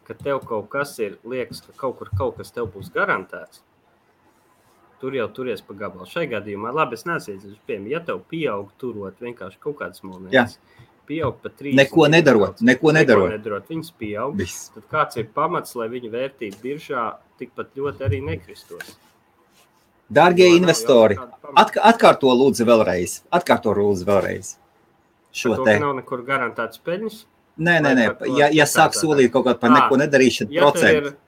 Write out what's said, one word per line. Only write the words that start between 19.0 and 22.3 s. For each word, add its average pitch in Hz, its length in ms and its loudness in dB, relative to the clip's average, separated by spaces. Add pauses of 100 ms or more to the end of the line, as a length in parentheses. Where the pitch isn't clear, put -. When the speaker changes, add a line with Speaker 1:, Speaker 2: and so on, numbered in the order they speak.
Speaker 2:
Dārgie 175 360 6
Speaker 1:
Jo 180 40 8
nav 170 40 8
jau 175 60 6
Speaker 2:
investori, 156 560 4
Speaker 1:
nekāda - 240 -16
pamata. 143 180 -2
Speaker 2:
atk-, - 240 2
atkārto 143 480 4